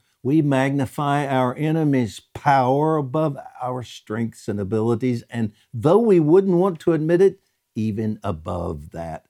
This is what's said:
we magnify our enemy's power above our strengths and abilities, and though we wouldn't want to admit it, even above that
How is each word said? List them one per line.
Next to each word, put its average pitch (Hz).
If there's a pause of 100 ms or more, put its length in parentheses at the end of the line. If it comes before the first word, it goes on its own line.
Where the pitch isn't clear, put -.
(240)
we 147
magnify 143
our 127
enemy's 151
power 143
above 147 (240)
our 127
strengths -
and 101
abilities, 113
and 113 (200)
though 143
we 208
wouldn't 175
want 180
to 175
admit 165
it, 190 (360)
even 107
above 85
that 82